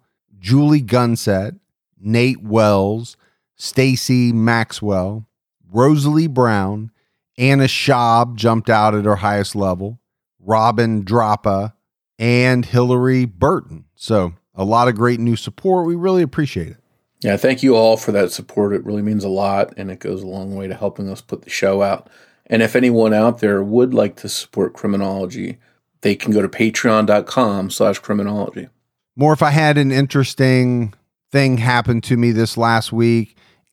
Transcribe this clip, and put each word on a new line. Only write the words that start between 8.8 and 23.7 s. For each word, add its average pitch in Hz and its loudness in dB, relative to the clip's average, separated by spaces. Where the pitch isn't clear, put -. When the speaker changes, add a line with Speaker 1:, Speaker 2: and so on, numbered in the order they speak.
Speaker 1:
at 104 -2
her 104 2
highest 101 -2
level, 98 -4
Robin 110 0
Droppa, 107 -2
and 123 2
Hillary 127 2
Burton. 92 -4
So 95 -2
a 95 -6
lot 117 2
of 117 -2
great 120 0
new 117 0
support. 180 -4
We 170 -4
really 180 0
appreciate 139 -4
it. - -20
Speaker 2:
Yeah, 101 0
thank 127 -2
you 131 4
all 113 4
for - -6
that 101 0
support. - -4
It 95 -4
really 104 -6
means 104 -2
a 98 -6
lot, 98 -2
and 98 -12
it 92 -16
goes 95 -8
a - -12
long 95 -10
way 98 -10
to 95 -10
helping 101 -8
us 95 -12
put - -12
the - -20
show 98 0
out. - -4
And 113 0
if 110 -2
anyone 117 4
out 117 2
there 101 0
would 123 0